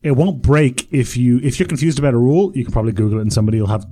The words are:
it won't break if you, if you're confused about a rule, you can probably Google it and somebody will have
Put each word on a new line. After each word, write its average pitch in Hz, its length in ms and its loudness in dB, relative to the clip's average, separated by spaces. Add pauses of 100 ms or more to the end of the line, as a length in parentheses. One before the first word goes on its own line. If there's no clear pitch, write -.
it 151 100 0
won't 143 300 0
break 135 500 2
if - 240 -2
you, 123 280 2
if 135 160 -2
you're 147 100 -2
confused 147 300 -2
about 143 160 0
a - 20 2
rule, 147 380 2
you 127 100 -4
can 101 80 -6
probably 110 180 -2
Google 107 280 0
it - 20 -4
and 107 100 -2
somebody 110 300 0
will 104 60 0
have 104 240 -4